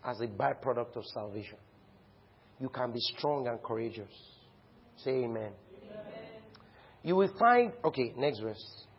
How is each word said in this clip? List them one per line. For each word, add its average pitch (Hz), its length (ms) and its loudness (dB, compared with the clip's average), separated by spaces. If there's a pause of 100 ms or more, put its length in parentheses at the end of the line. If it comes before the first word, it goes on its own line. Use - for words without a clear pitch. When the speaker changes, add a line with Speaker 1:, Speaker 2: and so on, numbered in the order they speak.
Speaker 1:
as 104 160 -4
a 120 60 -2
byproduct 120 680 -2
of 107 100 -8
salvation. 104 520 -10 (1000)
You 131 100 -4
can 123 240 -2
be 120 60 -4
strong 143 480 0
and 117 140 -4
courageous. 110 500 -4 (880)
Say - 140 -2 (140)
amen. 110 260 -4 (320)
Speaker 2:
Amen. 214 200 -14 (1000)
Speaker 1:
You 170 140 4
will 190 200 6
find, 240 360 8 (100)
okay, 131 340 2
next 131 220 2
verse. - 460 -8 (140)